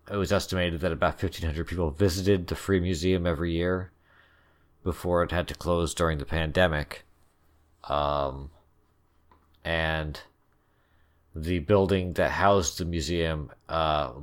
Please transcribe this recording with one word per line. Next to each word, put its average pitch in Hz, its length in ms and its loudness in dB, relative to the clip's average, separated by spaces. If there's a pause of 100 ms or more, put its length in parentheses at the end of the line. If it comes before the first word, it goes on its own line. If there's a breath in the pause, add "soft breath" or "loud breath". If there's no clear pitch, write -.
(120)
it 101 60 -4
was 92 140 0
estimated 90 500 0
that 87 100 0
about 80 280 0
fifteen 85 260 -4
hundred 80 220 -2
people 85 240 -2
visited 92 560 2
the - 80 -4
Free 98 240 0
Museum 90 460 2
every 85 280 0
year 90 380 -2 (920)
before 87 400 0
it 80 80 -4
had 80 160 0
to 76 80 -8
close 85 380 0
during 80 240 0
the 71 80 -6
pandemic. 80 800 0 (800)
Um, 71 640 -2 (1120)
and 80 560 -2 (1160)
the 85 260 -2
building 95 540 2
that 76 180 2
housed 95 460 4
the 90 80 -4
museum, 82 640 -2 (160)
uh, 76 440 0 (120)